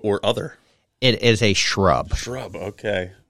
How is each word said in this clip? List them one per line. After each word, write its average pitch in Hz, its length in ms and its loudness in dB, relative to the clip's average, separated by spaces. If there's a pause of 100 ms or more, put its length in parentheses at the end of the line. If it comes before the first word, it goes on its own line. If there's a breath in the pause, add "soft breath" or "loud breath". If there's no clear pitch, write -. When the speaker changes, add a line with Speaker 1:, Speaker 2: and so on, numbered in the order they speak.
Speaker 1:
or 101 220 0
other? - 320 -2 (440)
Speaker 2:
It 123 220 2
is 113 180 4
a 107 120 4
shrub. - 600 2
Speaker 1:
Shrub. 120 400 -8
Okay. 92 560 -6 (180)